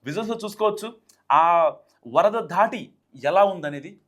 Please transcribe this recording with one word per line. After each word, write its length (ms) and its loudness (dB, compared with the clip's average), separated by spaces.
విజువల్స్లో 400 -6
చూసుకోవచ్చు 500 -4
ఆ 400 4
వరద 400 0
ధాటి 420 -2
ఎలా 200 4
ఉందనేది. 640 -6